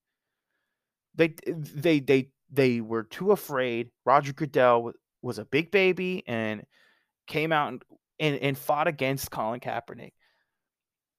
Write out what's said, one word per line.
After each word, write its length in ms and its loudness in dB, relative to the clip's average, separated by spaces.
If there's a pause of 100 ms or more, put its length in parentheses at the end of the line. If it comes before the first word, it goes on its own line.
(1160)
They, 200 2 (100)
they, 540 0
they 300 2 (220)
they 300 2
were 220 -4
too 280 -2
afraid. 580 -2 (160)
Roger 280 4
Goodell 500 4
wa-, 80 -8 (300)
was 180 -8
a 60 -12
big 260 -2
baby 560 2
and 360 -4 (640)
came 240 -2
out 180 2
and, 120 -12 (380)
and, 180 0
and 200 -2
fought 300 0
against 440 -4
Colin 280 -6
Kaepernick. 520 -10 (1080)